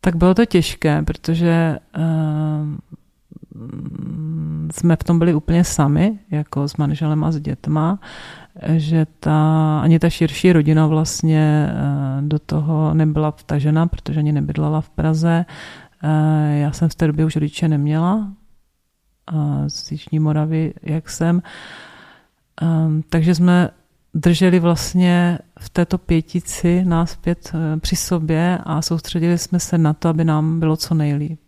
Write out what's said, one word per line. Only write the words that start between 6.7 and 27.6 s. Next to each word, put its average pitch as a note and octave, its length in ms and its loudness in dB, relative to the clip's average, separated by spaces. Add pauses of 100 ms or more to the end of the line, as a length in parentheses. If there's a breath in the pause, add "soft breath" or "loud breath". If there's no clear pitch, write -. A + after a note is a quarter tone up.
manželem D3+ 480 -2
a D#3+ 80 0
s D3+ 80 -4
dětma, D#3 580 -2 (800 loud breath)
že D#3 300 2 (140)
ta, D#3 600 2
ani E3 160 6
ta E3+ 120 4
širší E3 420 2
rodina D#3 340 4
vlastně, D#3 840 2
eh, C#3 520 -2
do D3+ 160 -2
toho D#3 560 0
nebyla D#3 360 2
vtažena, D3+ 560 0
protože - 320 -4
ani D3+ 140 0
nebydlela D3+ 480 -2
v - 100 -10
Praze. D#3+ 540 0 (580 loud breath)
Eh, D3+ 560 2
já D3 140 0
jsem E3 160 0
v - 60 -4
té E3 120 0
době D3+ 180 0
už D#3 120 -2
rodiče D3+ 320 -2
neměla, D#3+ 640 0 (1000)
eh, D3 380 -2
z - 220 -10
Jižní D3+ 260 -6
Moravy, D#3 640 0
jak D#3 280 -6
jsem. E3+ 320 0 (1200 loud breath)
Ehm, D#3+ 460 0
takže E3+ 260 2
jsme F3 360 4 (460)
drželi F3 420 4
vlastně F3 800 2 (200)
v - 120 -18
této F3 280 0
pětici F3 840 -2
nás E3+ 320 0
pět, - 380 -6
eh, D#3+ 260 -2